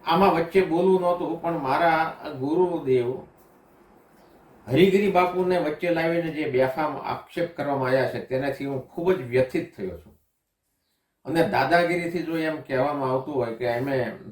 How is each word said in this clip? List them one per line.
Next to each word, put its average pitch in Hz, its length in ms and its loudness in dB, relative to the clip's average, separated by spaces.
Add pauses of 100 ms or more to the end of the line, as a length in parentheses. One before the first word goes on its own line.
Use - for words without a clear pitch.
આમાં 180 300 4
વચ્ચે 170 260 2
બોલવું 180 400 2
નહોતું, 175 400 -2
પણ 165 160 -2
મારા 160 600 0 (220)
ગુરુદેવ 139 800 0 (1500)
હરિગીરી 185 440 4
બાપુને 180 460 2
વચ્ચે 156 320 -2
લાવીને 165 420 0
જે 147 200 -4
બેફામ 139 460 0
આક્ષેપ - 600 -6
કરવામાં 139 300 -2
આવ્યા 131 220 2
છે, 113 160 -8
તેનાથી 139 400 -4
હું 135 220 -6
ખૂબ 170 240 -2
જ 127 100 2
વ્યથિત 127 560 -2
થયો 92 200 -8
છું. - 220 -20 (1040)
અને 165 240 2
દાદાગીરીથી 170 760 2
જો 160 140 -4
એમ 156 240 -2
કહેવામાં 135 500 -2
આવતું 135 240 -4
હોય 117 200 -2
કે 120 180 -2
અમે 123 380 -2 (200)